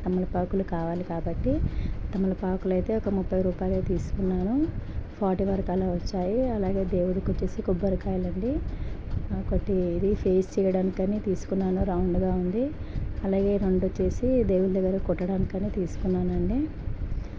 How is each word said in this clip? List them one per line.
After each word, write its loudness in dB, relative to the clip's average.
తమలపాకులు 0
కావాలి -2
కాబట్టి 0
తమలపాకులు 0
అయితే 0
ఒక -4
ముప్పై 0
రూపాయలు 0
తీసుకున్నాను. 0
ఫార్టీ 0
వరకు 0
అలా 2
వచ్చాయి. -2
అలాగే 2
దేవుడికి 0
వచ్చేసి -2
కొబ్బరికాయలండి, 0
ఒకటి 0
ఇది 2
ఫేస్ 4
చేయడానికని 2
తీసుకున్నాను, 0
రౌండ్గా 2
ఉంది. 0
అలాగే 2
రెండు 4
వచ్చేసి 0
దేవుడి 4
దగ్గర 2
కొట్టడానికని 0
తీసుకున్నానండి. 0